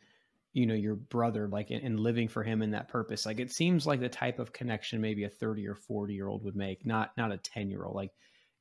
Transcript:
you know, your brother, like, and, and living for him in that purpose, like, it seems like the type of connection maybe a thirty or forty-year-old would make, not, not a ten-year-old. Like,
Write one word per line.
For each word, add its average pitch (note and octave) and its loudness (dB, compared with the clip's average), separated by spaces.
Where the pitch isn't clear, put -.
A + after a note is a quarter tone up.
you A#2+ 4
know, A2 4
your G#2+ 0
brother, A2+ 0
like, G#2 -2
and, A2+ -2
and A#2 0
living A#2 4
for A2+ -2
him A2 2
in G#2+ 2
that G#2+ -4
purpose, A2+ -2
like, A2 -2
it B2+ -4
seems E3 4
like C#3+ 4
the B2 0
type B2+ 0
of A#2+ -6
connection A2+ -2
maybe G#2+ 0
a G2+ -4
thirty G#2+ -4
or G2+ -4
forty-year-old G2+ -4
would G2 -6
make, G2 -4
not, A2 0
not A2+ 2
a F#2+ -4
ten-year-old. F#2+ -4
Like, G2 -4